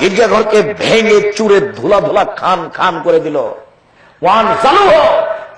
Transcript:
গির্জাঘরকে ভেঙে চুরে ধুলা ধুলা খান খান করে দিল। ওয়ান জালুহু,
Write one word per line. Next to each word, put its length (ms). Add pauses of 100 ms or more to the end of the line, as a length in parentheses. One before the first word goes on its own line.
গির্জাঘরকে 800
ভেঙে 540
চুরে 280
ধুলা 400
ধুলা 240
খান 460
খান 320
করে 180
দিল। 160
ওয়ান 1300
জালুহু, 720 (240)